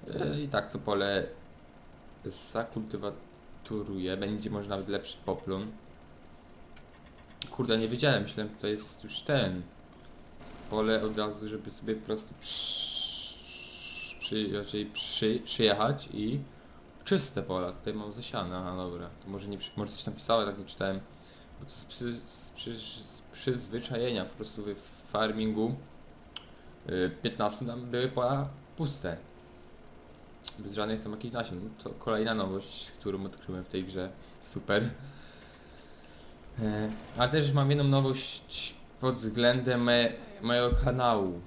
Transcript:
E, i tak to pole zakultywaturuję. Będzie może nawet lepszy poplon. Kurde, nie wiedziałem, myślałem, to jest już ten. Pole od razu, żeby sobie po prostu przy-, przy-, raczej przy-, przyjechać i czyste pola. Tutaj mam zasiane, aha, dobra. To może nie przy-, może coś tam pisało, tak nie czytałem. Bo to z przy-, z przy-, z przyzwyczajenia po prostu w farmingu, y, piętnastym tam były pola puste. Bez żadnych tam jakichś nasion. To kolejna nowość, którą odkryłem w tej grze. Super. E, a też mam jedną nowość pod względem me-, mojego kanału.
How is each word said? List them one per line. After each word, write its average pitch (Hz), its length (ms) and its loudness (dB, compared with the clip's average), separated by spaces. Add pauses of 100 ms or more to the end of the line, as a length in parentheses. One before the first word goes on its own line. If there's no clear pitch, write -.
(140)
E, 147 260 0
i 143 80 -2
tak 104 240 2
to - 60 -4
pole 98 480 4 (960)
zakultywaturuję. 104 1900 -4
Będzie 104 340 -2
może 101 180 -2
nawet 98 200 -2
lepszy 101 360 -4
poplon. 95 480 -2 (1800)
Kurde, 117 280 4
nie 113 100 4
wiedziałem, 123 340 4
myślałem, 107 380 -4
to 104 60 -2
jest 104 380 -2
już - 160 -8
ten. 98 420 2 (1080)
Pole 110 320 6
od 107 160 0
razu, 104 300 -2
żeby 107 220 -6
sobie 110 240 -2
po 107 120 -8
prostu - 340 -2
przy-, - 1800 -6
przy-, 104 400 0
raczej 104 280 -2
przy-, - 580 2
przyjechać 110 680 6
i 113 280 0 (640)
czyste 151 380 2
pola. 92 300 0
Tutaj 104 220 -4
mam 104 180 -6
zasiane, 104 440 -4
aha, 92 200 -4
dobra. 87 340 -4 (140)
To 98 60 -10
może 98 180 -6
nie 101 100 -6
przy-, - 180 -10
może 104 160 -2
coś - 100 -8
tam 107 120 -4
pisało, 117 300 4
tak 101 140 -2
nie 95 60 -8
czytałem. 95 360 -2 (600)
Bo - 60 -12
to - 60 -14
z - 120 -12
przy-, 120 300 -6
z - 360 -14
przy-, - 280 -10 (280)
z - 160 -16 (100)
przyzwyczajenia 117 920 -2
po - 120 -12
prostu 107 280 -8
w - 460 -10
farmingu, 110 640 4 (1120)
y, 90 220 2 (120)
piętnastym 113 440 0
tam 120 200 -6
były 123 220 0
pola 135 400 2 (280)
puste. 139 400 -2 (1400)
Bez 101 160 -8
żadnych 107 280 0
tam 107 100 -6
jakichś 113 200 -6
nasion. 110 380 -4 (140)
To - 60 -4
kolejna 110 440 2
nowość, 98 560 -2
którą 98 360 -4
odkryłem 92 380 -8
w - 40 -16
tej 95 160 -2
grze. 92 260 -4 (320)
Super. 104 480 2 (1700)
E, 107 280 0 (280)
a 123 100 6
też 143 240 4
mam 139 180 6
jedną 143 140 6
nowość - 920 2 (260)
pod 127 140 4
względem 120 680 4
me-, 120 300 8 (300)
mojego 120 420 6
kanału. 113 640 4